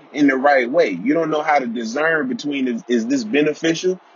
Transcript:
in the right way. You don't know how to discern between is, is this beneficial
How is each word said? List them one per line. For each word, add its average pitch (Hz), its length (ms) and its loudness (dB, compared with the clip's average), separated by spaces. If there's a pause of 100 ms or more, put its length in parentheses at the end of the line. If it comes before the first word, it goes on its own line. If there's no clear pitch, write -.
(120)
in 147 160 2
the 135 80 4
right 131 340 2
way. 151 200 4
You 98 240 -2
don't 165 160 0
know 151 120 -2
how 151 160 2
to 131 80 -2
discern 127 640 -2
between 131 400 -4
is, 113 200 -4
is 117 180 0
this 127 180 -2
beneficial 160 760 -2 (160)